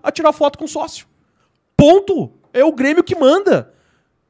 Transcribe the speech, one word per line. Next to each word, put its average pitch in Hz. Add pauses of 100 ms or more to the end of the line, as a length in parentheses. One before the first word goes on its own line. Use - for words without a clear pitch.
a 302
tirar 311
foto 285
com -
sócio. - (680)
Ponto! 330 (220)
É 254
o 311
Grêmio 294
que 359
manda." 302 (560)